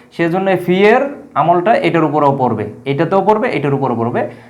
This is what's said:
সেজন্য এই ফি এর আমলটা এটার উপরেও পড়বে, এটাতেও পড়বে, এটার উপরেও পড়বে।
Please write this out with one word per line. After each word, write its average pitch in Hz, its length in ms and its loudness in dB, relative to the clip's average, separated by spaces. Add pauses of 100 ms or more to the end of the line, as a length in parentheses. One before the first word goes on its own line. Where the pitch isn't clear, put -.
(120)
সেজন্য 185 380 -2
এই 185 60 2
ফি 180 300 2
এর 247 160 4 (320)
আমলটা 175 400 2
এটার 165 300 0
উপরেও 143 320 2
পড়বে, 113 360 -2 (120)
এটাতেও 156 380 0
পড়বে, 214 260 0
এটার 139 260 -2
উপরেও 127 220 -2
পড়বে। 127 340 -2 (200)